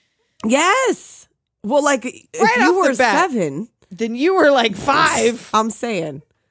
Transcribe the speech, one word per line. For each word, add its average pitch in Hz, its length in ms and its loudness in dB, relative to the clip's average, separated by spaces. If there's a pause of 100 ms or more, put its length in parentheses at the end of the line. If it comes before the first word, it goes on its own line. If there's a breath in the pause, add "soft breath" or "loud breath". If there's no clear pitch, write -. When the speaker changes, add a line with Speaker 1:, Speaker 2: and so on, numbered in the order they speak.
(460)
Speaker 1:
Yes. 359 840 0 (360)
Well, 277 200 0
like, 277 220 0
if - 340 -12
Speaker 2:
Right 466 180 2
Speaker 1:
you 440 60 2 (160)
Speaker 2:
off 381 60 2
the 277 60 2
Speaker 1:
were 247 40 -2
Speaker 2:
bat. 285 360 2
Speaker 1:
seven. 175 380 -4 (220)
Speaker 2:
Then 220 240 -6
you 339 200 0
were, 311 160 4
like, 233 240 2
five. 269 760 0
Speaker 1:
I'm 220 180 0
saying. 160 500 -6 (300)